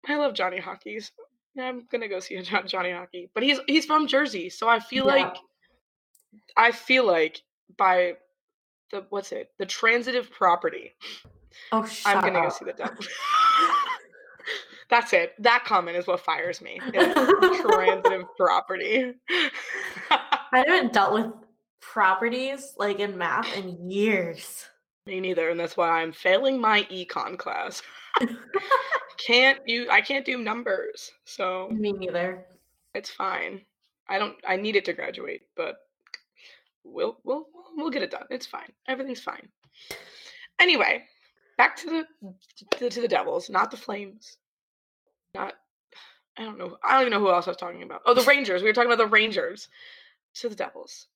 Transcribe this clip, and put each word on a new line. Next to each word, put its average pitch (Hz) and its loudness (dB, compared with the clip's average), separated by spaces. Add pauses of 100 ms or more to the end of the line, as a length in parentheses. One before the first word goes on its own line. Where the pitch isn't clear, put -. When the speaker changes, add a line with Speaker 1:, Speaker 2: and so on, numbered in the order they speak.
Speaker 1:
I - -2
love 285 0
Johnny 185 -4
Hockey, 208 -12
so - -16 (500)
I'm 254 -8
gonna 233 -4
go 185 -4
see 190 -10
<laughs> - -
John-, 190 0
Johnny 180 -2
Hockey. 180 -12
But 220 0
he's, 277 4
he's 302 4
from 311 2
Jersey, 220 0
so - -4
I 226 4
feel 262 -2
Speaker 2:
Yeah. 277 6 (140)
Speaker 1:
like, - -8 (1200)
I 233 6
feel 254 2
like 165 2 (340)
by 180 4 (760)
the, 196 -10
what's 196 -6
it, - -10
the 190 -4
transitive 240 0
property, - 0 (760)
Speaker 2:
Oh, 220 2
Speaker 1:
I'm 220 -6
Speaker 2:
shut 196 2
Speaker 1:
gonna 185 0
Speaker 2:
up. 165 2
Speaker 1:
go - 0
see - -8
the - -8
Devils. - -10
<laughs> 1077 2 (1000)
That's 202 2
it. 170 2 (100)
That 233 4
comment 175 0
is 175 -2
what 175 0
fires 165 -4
me. - -14 (140)
It's 359 4
Speaker 2:
<laughs> 415 4
Speaker 1:
transitive - 2 (100)
property. 208 0
<laughs> - -4
Speaker 2:
I - 2
haven't 320 2
dealt 202 4
with 226 -2 (480)
properties, 233 0
like, 202 -2
in 202 -4
math 175 -2
in 180 -10
years. 190 -2 (400)
Speaker 1:
Me 190 -8
neither, 175 0
and 170 -2
that's 165 -4
why 165 2
I'm 165 -6
failing 247 2
my 214 4 (100)
econ 180 -8
class. - -6 (380)
<laughs> - -
Speaker 2:
<laughs> 240 0 (1000)
Speaker 1:
Can't 262 6
u-, 233 -4
I 208 6
can't 269 -4
do 262 -2
numbers, 220 -6 (140)
so 185 -6
Speaker 2:
Me 208 -2
neither. 185 -4 (500)
Speaker 1:
it's - -8
fine. 190 -6 (460)
I 190 -2
don't, 202 -4 (100)
I 185 0
need 208 -2
it 190 2
to 170 -2
graduate, - -8 (140)
but 165 -6 (1080)
we'll, 214 -4
we'll, 302 -4 (300)
we'll 302 -4
get 240 -4
it 175 -6
done. - -10
It's 254 -8
fine. - -16 (180)
Everything's 262 -6
fine. - -12 (1120)
Anyway, 320 2 (520)
back 262 4
to 339 -14 (340)
the, 190 -18 (460)
to, 247 -2
to 220 -8
the 233 -2
Devils, 175 -2
not 208 0
the 247 -14
Flames. 208 -12 (960)
Not, - -8 (840)
I 220 -12
don't 214 -12
know. 180 -10
I 254 2
don't 262 6
even 240 2
know 208 0
who 196 4
else 175 2
I 185 -4
was 170 -8
talking 180 -12
about. - -14
Oh, 247 6
the 247 6
Speaker 2:
<laughs> 233 4
Speaker 1:
Rangers. 226 4
We 214 4
were 214 4
talking 240 4
about 226 4
the 208 4
Rangers 214 2 (640)
to - -8
the 208 -12
Devils. - -12